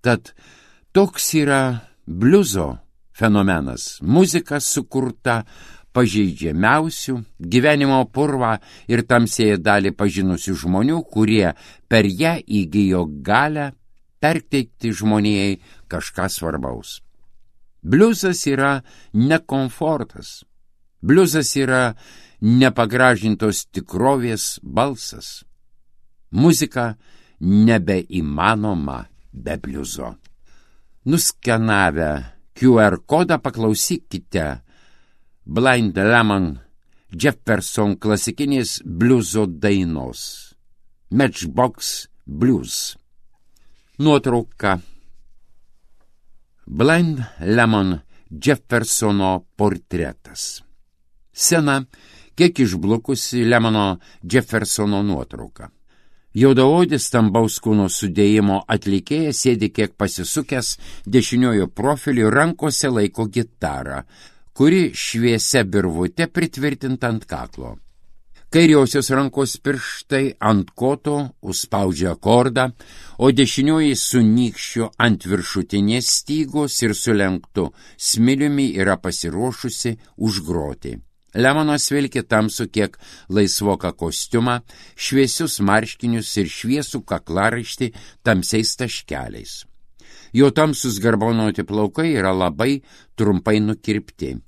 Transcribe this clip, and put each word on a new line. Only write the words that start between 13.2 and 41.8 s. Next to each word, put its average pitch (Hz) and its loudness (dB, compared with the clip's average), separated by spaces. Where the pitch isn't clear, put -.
galią 143 0
perteikti 135 -2
žmonijai 104 0
kažką 90 -6
svarbaus. 67 -8
Bliuzas 180 2
yra 139 0
ne 135 2
komfortas. 135 -6
Bliuzas 156 2
yra 127 2
nepagražintos 113 2
tikrovės 117 -2
balsas. 110 -6
Muzika 127 2
nebeįmanoma 92 0
be 65 -8
bliuzo. 67 -10
Nuskenavę 101 0
Q 127 4
R 98 4
kodą 151 2
paklausykite 101 -4
Blind 113 0
Lemon 101 2
Jefferson 104 -2
klasikinės 117 -2
bliuzo 110 2
dainos 85 -4
Matchbox 113 -2